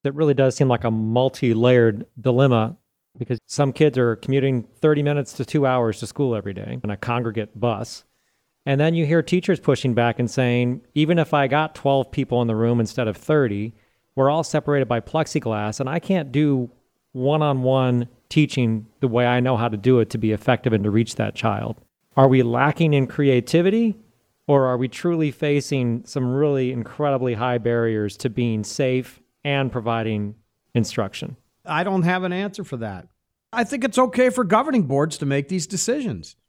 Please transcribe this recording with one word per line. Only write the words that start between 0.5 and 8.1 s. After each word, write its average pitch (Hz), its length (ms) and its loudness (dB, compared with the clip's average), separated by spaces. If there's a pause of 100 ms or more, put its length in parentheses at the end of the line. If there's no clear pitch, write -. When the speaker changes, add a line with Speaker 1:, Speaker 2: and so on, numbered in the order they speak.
Speaker 1:
seem 135 140 2
like 120 160 2
a 117 60 0
multi-layered 117 1160 2 (140)
dilemma, 123 560 2 (420)
because 120 200 -6 (100)
some 139 240 -2
kids 147 260 2
are 117 180 2
commuting 131 460 0 (180)
thirty 151 220 2
minutes 143 320 -2
to 131 100 -6
two 143 220 0
hours 120 340 0
to 117 60 -10
school 131 280 -2
every 101 200 -6
day 110 280 -10
in 107 80 -4
a 101 60 -4
congregate 113 640 -4
bus. 113 460 -4 (600)